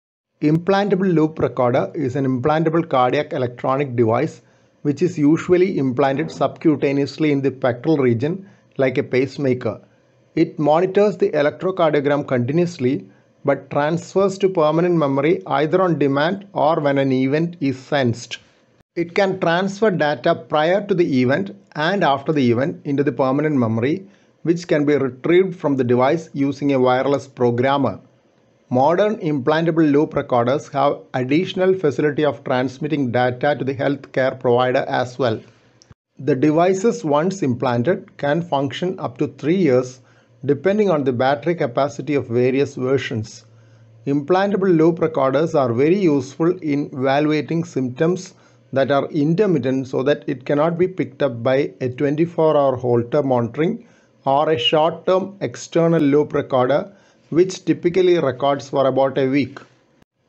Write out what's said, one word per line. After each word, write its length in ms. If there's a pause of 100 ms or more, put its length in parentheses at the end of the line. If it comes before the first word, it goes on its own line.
(400)
Implantable 720
loop 240
recorder 560
is 220
an 100
implantable 640
cardiac 440
electronic 640
device 480 (400)
which 180
is 160
usually 640
implanted 520
subcutaneously 1000
in 120
the 100
pectoral 460
region 500 (300)
like 200
a 60
pacemaker. 760 (540)
It 240
monitors 600
the 120
electrocardiogram 960
continuously 800 (360)
but 260
transfers 680
to 100
permanent 480
memory 500
either 340
on 200
demand 520
or 280
when 180
an 140
event 480
is 180
sensed. 600 (580)
It 180
can 240
transfer 540
data 420
prior 500
to 100
the 260
event 340 (220)
and 260
after 300
the 180
event 340
into 200
the 80
permanent 420
memory 540 (360)
which 240
can 180
be 100
retrieved 600
from 200
the 80
device 480
using 400
a 60
wireless 480
programmer. 720 (720)
Modern 480
implantable 720
loop 240
recorders 540
have 320 (120)
additional 600
facility 500
of 200
transmitting 640
data 480
to 60
the 100
healthcare 640
provider 500
as 300
well. 220 (760)
The 180
devices, 680
once 380
implanted, 760
can 240
function 600
up 180
to 100
three 280
years 440 (440)
depending 460
on 140
the 80
battery 420
capacity 600
of 140
various 460
versions. 720 (600)
Implantable 720
loop 240
recorders 540
are 180
very 260
useful 600
in 340
evaluating 720
symptoms 720 (380)
that 180
are 200
intermittent 800
so 140
that 240
it 180
cannot 340
be 80
picked 360
up 200
by 380
a 80
twenty-four 680
hour 200
Holter 460
monitoring 640 (400)
or 240
a 80
short-term 840
external 600
loop 320
recorder, 580 (380)
which 340
typically 540
records 500
for 180
about 320
a 80
week. 320 (720)